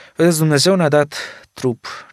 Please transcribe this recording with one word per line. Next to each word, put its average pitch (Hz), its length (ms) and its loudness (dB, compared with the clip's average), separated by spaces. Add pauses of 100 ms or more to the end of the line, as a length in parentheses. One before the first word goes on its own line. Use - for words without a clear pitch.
(160)
Vedeți, 165 220 2
Dumnezeu 156 380 2
ne-a 175 120 0
dat 147 280 0 (380)
trup, 127 340 -6 (240)